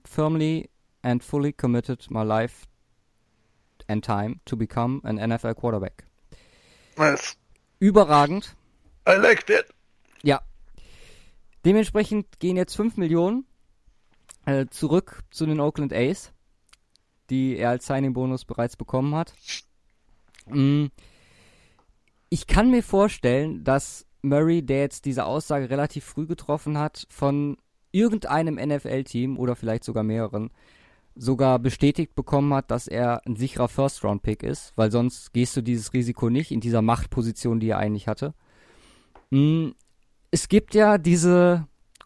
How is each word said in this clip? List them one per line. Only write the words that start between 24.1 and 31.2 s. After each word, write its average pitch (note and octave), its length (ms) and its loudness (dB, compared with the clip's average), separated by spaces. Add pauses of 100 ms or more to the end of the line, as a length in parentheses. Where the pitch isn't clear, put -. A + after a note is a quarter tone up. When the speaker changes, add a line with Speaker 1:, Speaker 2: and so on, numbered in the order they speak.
Speaker 1:
Murray, D#3 440 2
der C3+ 160 0
jetzt - 240 -6
diese C3 200 -4
Aussage C3+ 440 -4
relativ D3 360 -4
früh D#3 220 -10
getroffen D3+ 500 -6
hat, D3+ 320 -6
von C#3+ 480 -2 (340)
irgendeinem F3+ 680 0
N-F-L-Team C3 840 -4
oder B2 160 -2
vielleicht A2+ 280 -6
sogar A2 200 -4
mehreren, A2 480 -4 (640)
sogar B2+ 440 2